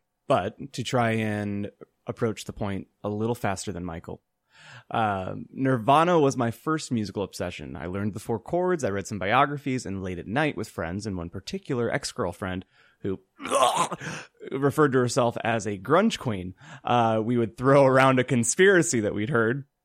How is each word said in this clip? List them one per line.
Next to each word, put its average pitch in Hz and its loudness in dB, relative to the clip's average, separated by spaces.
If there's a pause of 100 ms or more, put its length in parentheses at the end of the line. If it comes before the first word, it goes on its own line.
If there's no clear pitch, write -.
(260)
But 113 -2
to 131 -8
try 117 0
and 104 -2 (360)
approach 110 -4
the - -10
point 98 -6 (180)
a 101 -4
little 110 -2
faster 104 -6
than 87 -8
Michael, 85 -12 (680)
uh, 101 -2 (180)
Nirvana 135 2
was 139 4
my 120 0
first 156 -4
musical 104 -2
obsession. 82 -8
I 73 -10
learned 98 -4
the 110 -10
four 117 -4
chords, 180 -2
I 107 -2
read 98 -4
some 107 -8
biographies, 127 0
and 95 -6
late 92 -6
at - -10
night 143 -2
with 107 -6
friends 95 -6
and 101 -6
one 85 -8
particular 120 -4
ex-girlfriend 92 -6 (360)
who 98 -6 (180)
<laughs> - -10 (1000)
referred 139 2
to 131 4
herself 120 2
as 113 -2
a 101 -4
grunge 170 2
queen, 92 -6 (300)
uh, 113 2
we 120 0
would 117 0
throw 139 6
around 131 6
a 127 4
conspiracy 165 4
that 101 0
we'd 104 -2
heard. 123 2 (200)